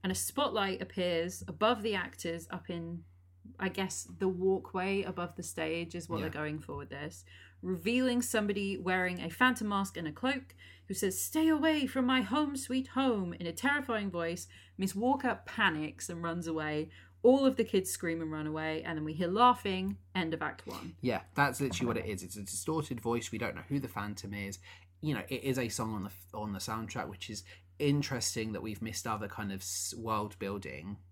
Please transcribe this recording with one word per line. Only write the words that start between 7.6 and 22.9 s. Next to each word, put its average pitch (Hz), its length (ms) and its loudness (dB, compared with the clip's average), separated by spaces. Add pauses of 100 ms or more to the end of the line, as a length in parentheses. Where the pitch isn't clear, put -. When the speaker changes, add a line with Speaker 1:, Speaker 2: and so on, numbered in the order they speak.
Speaker 1:
revealing 240 600 2
somebody 202 560 0
wearing 180 420 0
a 165 100 -4
phantom 247 380 4
mask 196 300 0
and 165 100 -4
a 151 40 -2
cloak 254 440 -2 (320)
who 196 60 -4
says, 190 280 0
"Stay 320 260 2
away 302 400 4
from 262 180 2
my 254 160 4
home, 277 340 2
sweet 262 340 -2
home," 214 440 2
in 170 140 -6
a 165 60 -2
terrifying 247 580 2
voice. 170 360 -2 (300)
Miss 190 180 0
Walker 254 500 2
panics 156 640 2
and 170 140 -6
runs 170 240 -2
away. 156 420 0 (340)
All 269 240 10
of 262 80 6
the 233 80 2
kids 185 260 2
scream 165 320 -2
and 156 100 -4
run 156 140 -2
away, 156 380 -2
and 165 160 -2
then 151 60 -2
we 156 80 -2
hear 170 140 0
laughing, 202 680 4 (160)
end 165 220 2
of 160 80 -4
Act - 240 -6
One. - 340 -10
Speaker 2:
Yeah, 123 220 0 (100)
that's 139 260 4
literally 123 280 0
what 117 100 0
it - 80 -2
is. 101 160 -4
It's 95 140 -10
a 104 80 -8
distorted 147 580 -2